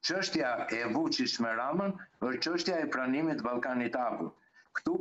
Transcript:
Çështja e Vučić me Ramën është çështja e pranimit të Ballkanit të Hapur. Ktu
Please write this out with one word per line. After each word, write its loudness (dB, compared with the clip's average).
Çështja 0
e 0
Vučić 2
me 2
Ramën 0
është -2
çështja 0
e 0
pranimit 0
të -8
Ballkanit 0
të 0
Hapur. -2
Ktu 0